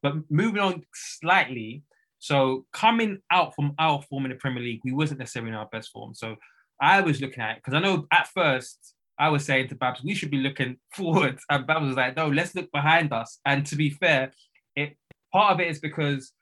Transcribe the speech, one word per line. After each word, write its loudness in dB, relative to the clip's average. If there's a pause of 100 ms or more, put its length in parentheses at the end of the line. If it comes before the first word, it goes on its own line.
but 0 (160)
moving 2
on -2 (100)
slightly. -2 (360)
So 0
coming 2 (100)
out 2
from -2
our 2
form -6
in -4
the -8
Premier -4
League, -6
we -4
wasn't 0
necessarily -8
in -6
our -8
best -12
form. -16
So -12 (440)
I 6
was 2
looking -6
at -6
it, -20
'cause -8
I 4
know 0
at 4
first -2 (240)
I 2
was 2
saying 0
to -12
Babs, -4
"We -2
should -6
be 0
looking -4
<laughs> -20
forward." 0 (100)
And 0
Babs 0
was -2
like, 0
"No, 0
let's -2
look -8
behind 2
us." -6
And 0
to -10
be 0
fair, 0 (440)
it, -6 (360)
part 6
of -2
it 0
is -6
because -4